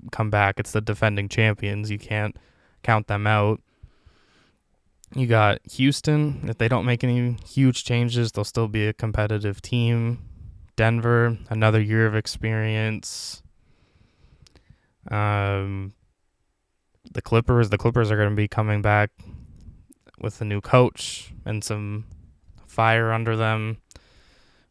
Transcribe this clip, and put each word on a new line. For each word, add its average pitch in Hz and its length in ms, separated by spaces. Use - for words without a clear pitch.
come 107 160
back. 101 280
It's - 140
the 110 80
defending 107 480
champions. 104 640
You 101 80
can't 107 380
count 110 260
them 104 200
out. 107 320
You 131 100
got 110 340
Houston. 147 800
If 113 80
they 113 100
don't 120 180
make 120 160
any 123 360
huge 131 380
changes, 120 480
they'll 104 100
still 113 240
be 107 200
a 107 60
competitive 107 680
team. 117 580
Denver, 117 640
another 110 300
year 110 260
of 107 80
experience. 110 1300
Um, 101 840
the - 120
Clippers, 117 480
the 104 80
Clippers 117 340
are 107 60
gonna 104 180
be 104 140
coming 107 320
back 104 300
with - 220
a 110 40
new 104 160
coach - 720
and 107 180
some 104 420
fire 113 460
under 113 240
them. 110 400